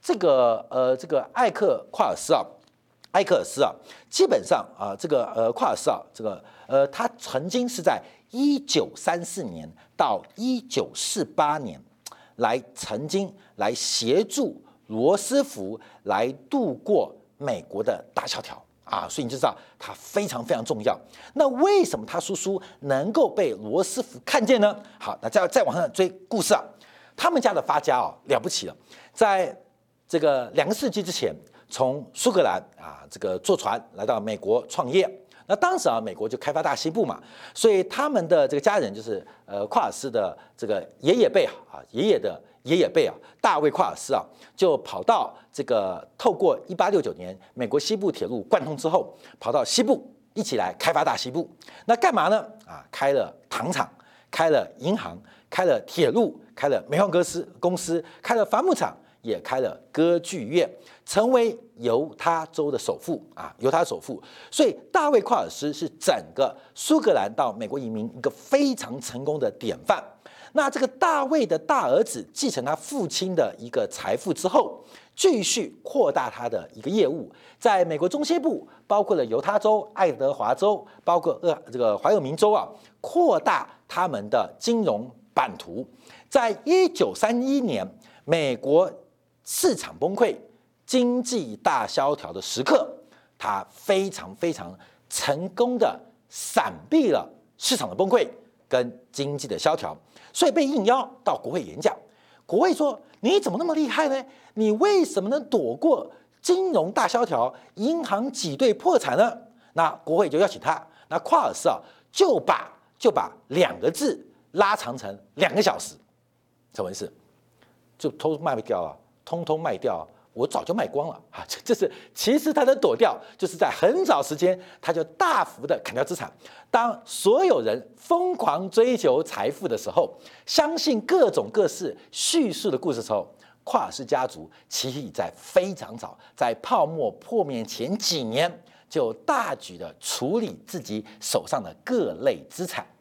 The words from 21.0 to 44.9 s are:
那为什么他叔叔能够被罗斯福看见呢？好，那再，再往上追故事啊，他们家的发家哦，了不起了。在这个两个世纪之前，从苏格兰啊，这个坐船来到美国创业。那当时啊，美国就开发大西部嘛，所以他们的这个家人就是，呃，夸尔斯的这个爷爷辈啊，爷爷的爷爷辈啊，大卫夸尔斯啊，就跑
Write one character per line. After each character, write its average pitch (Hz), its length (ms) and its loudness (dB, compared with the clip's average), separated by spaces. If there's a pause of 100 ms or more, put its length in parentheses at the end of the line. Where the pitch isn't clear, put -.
那 285 140 2
为 349 360 4
什 - 160 -2
么 214 60 -10
他 170 140 -4
叔 196 160 -6
叔 190 260 -4 (200)
能 143 300 0
够 247 160 4
被 160 260 0
罗 107 300 -2
斯 - 160 -4
福 - 240 -10
看 254 220 0
见 240 160 4
呢？ 208 180 2 (200)
好， - 240 -8
那 113 40 -4
再， 180 200 2
再 226 160 4
往 135 120 0
上 160 160 0
追 185 160 2 (220)
故 226 100 -2
事 - 140 2
啊， - 100 2 (540)
他 349 140 2
们 285 100 2
家 226 100 2
的 170 80 0
发 147 200 0
家 139 180 2
哦， 113 160 -2 (140)
了 127 120 2
不 110 80 -6
起 101 200 -4
了。 76 80 -14 (360)
在 196 460 2 (500)
这 170 120 0
个 139 340 2
两 151 160 2
个 - 20 -2
世 254 160 -2
纪 208 140 -2
之 180 100 -6
前， 104 220 -2 (340)
从 135 460 -2
苏 - 180 2
格 185 120 4
兰 92 180 0 (160)
啊， 76 320 -20
这 95 100 -18
个 92 200 -4
坐 185 180 2
船 113 260 -4 (120)
来 98 100 -6
到 117 140 0
美 107 180 -6
国 110 300 0
创 - 200 -4
业。 165 220 2 (380)
那 190 80 2
当 359 220 0
时 - 120 0
啊， 117 100 0
美 107 140 -8
国 104 160 -6
就 123 80 -6
开 143 160 -6
发 156 80 0
大 147 140 0
西 - 120 -6
部 185 160 -2
嘛， 113 160 -4 (360)
所 - 160 4
以 190 140 4
他 269 220 -2
们 208 200 0
的 156 200 4
这 147 80 -2
个 143 60 0
家 208 160 2
人 110 160 -2
就 110 80 -12
是， 107 240 -8 (220)
呃， 101 180 -4
夸 196 200 0
尔 101 60 -4
斯 135 200 -8
的 98 240 -2 (200)
这 117 120 -8
个 101 200 -2 (120)
爷 147 140 4
爷 233 140 4
辈 131 180 4 (260)
啊， 69 180 -18
爷 123 140 -4
爷 196 160 4
的 90 200 -6 (240)
爷 156 140 0
爷 156 120 2
辈 151 160 2
啊， 85 80 -4 (260)
大 175 200 2
卫 151 100 2
夸 170 200 0
尔 - 60 -10
斯 - 160 -8
啊， 110 140 0 (300)
就 170 240 4
跑 95 240 -10